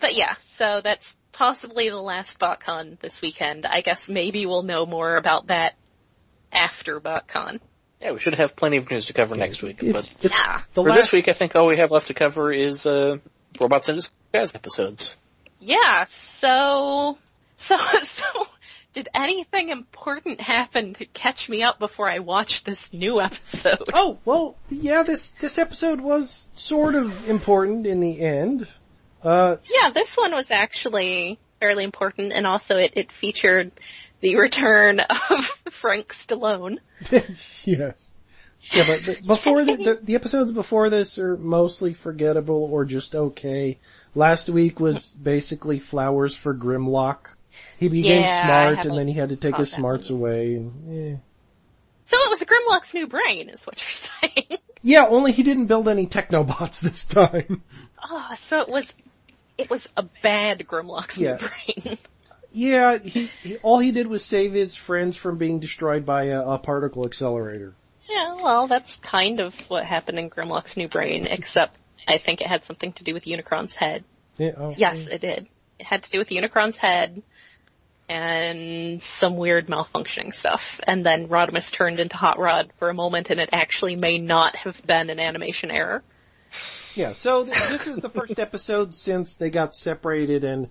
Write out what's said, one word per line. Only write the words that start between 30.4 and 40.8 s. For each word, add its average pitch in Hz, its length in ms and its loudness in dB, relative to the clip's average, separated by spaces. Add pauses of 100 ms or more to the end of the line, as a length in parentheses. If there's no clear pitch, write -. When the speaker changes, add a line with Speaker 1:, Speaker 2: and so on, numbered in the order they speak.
Speaker 1:
actually 196 880 -2 (220)
fairly 202 240 2
important, 196 480 -4
and 202 140 0
also 190 320 0
it, 185 180 4
it - 160 -4
featured 185 580 0 (500)
the 190 160 2
return 214 640 6
<laughs> - 300 0
of 285 140 2 (240)
Frank 214 460 -4
Stallone. 208 640 -4 (320)
Speaker 3:
<laughs> 254 80 8 (460)
Yes. 143 460 -2 (640)
Yeah, 170 140 6
but 156 180 2
the, 185 220 -6
before 285 380 4
the, 285 120 2
the, 226 260 0
the 214 120 -2
episodes 240 380 0
before 214 380 2